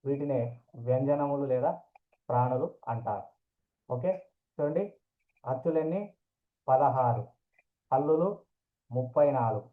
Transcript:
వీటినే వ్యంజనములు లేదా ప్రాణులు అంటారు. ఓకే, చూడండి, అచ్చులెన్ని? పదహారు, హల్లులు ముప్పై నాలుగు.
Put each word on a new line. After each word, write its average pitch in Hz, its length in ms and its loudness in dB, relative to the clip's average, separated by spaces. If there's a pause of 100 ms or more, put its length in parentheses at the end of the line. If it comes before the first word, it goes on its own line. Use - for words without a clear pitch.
వీటినే 139 340 -2 (460)
వ్యంజనములు 139 640 0
లేదా 127 180 2 (580)
ప్రాణులు 127 400 0 (240)
అంటారు. 107 340 -6 (680)
ఓకే, 127 180 -2 (420)
చూడండి, 156 320 -2 (580)
అచ్చులెన్ని? 160 580 -2 (680)
పదహారు, 127 520 4 (720)
హల్లులు 156 380 2 (600)
ముప్పై 127 380 2 (100)
నాలుగు. 110 340 -2